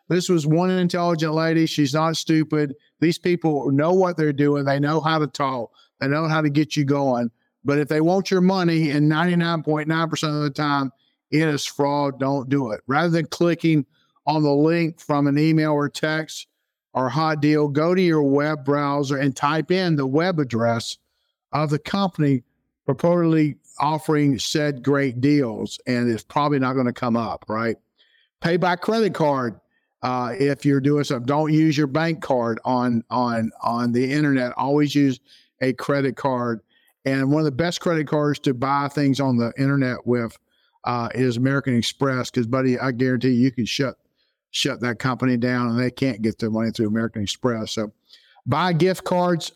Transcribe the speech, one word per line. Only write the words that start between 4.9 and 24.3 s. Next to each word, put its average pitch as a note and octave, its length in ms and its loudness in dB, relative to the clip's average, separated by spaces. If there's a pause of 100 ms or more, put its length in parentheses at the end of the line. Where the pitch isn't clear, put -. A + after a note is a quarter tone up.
how D#3 180 0
to D3+ 80 0
talk. C3 440 -4 (300)
They C3+ 80 -2
know D#3 200 0
how D#3 140 0
to D3+ 80 2
get D3 260 0
you D3 80 0
going. C3+ 460 0 (340)
But C#3+ 140 0
if D3 100 0
they D#3 120 0
want F#3 300 2
your F#3+ 100 2
money, E3+ 500 2
and D3 180 4
ninety-nine E3+ 540 0
point D3+ 260 -2
nine D#3+ 200 0
percent D#3 240 -4
of D3+ 100 -2
the D3 80 0
time, C#3+ 400 -2 (400)
it D3 120 2
is D3+ 240 0
fraud. C#3+ 520 -2
Don't C3+ 300 -2
do C3+ 220 0
it. G#2 160 -6
Rather D#3 240 0
than E3 160 0
clicking E3 580 2 (420)
on D#3 160 2
the C#3+ 120 4
link D#3+ 460 2
from C#3+ 260 0
an C#3+ 120 2
email D#3 340 2
or C#3+ 160 0
text D#3 580 -6 (480)
or B2+ 160 -2
hot D#3 300 0
deal, D3+ 280 4
go D3+ 260 2
to F#3 60 2
your E3 220 4
web C#3+ 420 0
browser C#3+ 540 0
and C#3 180 0
type D3+ 340 0
in F3+ 260 0
the C#3 100 0
web D#3+ 320 0
address A#2 600 -2 (540)
of D3 160 -2
the D3 100 0
company D3+ 640 -2 (440)
purportedly D#3+ 680 2 (240)
offering D3 580 2